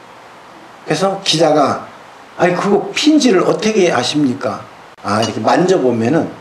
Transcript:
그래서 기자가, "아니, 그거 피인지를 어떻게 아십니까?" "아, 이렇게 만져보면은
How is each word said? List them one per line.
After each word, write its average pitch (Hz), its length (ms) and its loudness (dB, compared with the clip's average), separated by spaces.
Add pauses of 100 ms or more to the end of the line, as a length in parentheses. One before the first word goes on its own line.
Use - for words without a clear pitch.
(840)
그래서 180 380 -2
기자가, 151 640 0 (500)
"아니, 175 180 0
그거 202 380 0
피인지를 254 500 2
어떻게 190 480 0
아십니까?" 127 680 -2 (420)
"아, 107 180 -2
이렇게 110 180 -4
만져보면은 123 880 2 (120)